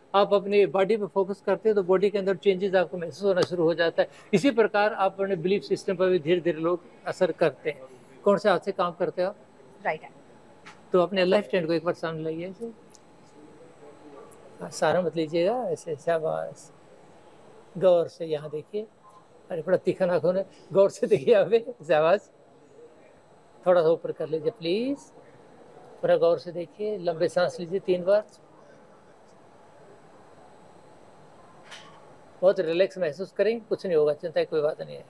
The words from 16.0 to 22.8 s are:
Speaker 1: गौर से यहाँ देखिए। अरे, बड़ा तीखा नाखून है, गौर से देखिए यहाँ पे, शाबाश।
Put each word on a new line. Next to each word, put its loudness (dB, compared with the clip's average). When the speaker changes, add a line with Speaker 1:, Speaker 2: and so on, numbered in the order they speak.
Speaker 1:
गौर 4
से -14
यहाँ -6
देखिए। -10
अरे, -6
बड़ा 0
तीखा 0
नाखून 2
है, -4
गौर 6
से -6
देखिए 4
यहाँ 2
पे, 2
शाबाश। 0